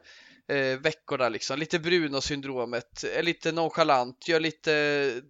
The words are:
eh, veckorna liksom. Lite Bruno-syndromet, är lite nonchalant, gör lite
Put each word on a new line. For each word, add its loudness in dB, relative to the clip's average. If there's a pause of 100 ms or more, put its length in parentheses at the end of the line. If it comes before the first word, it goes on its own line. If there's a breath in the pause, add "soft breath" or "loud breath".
(500 loud breath)
eh, 0
veckorna 0
liksom. -4
Lite -2
Bruno-syndromet, -2
är -2
lite -2
nonchalant, 0
gör 4
lite 0 (180)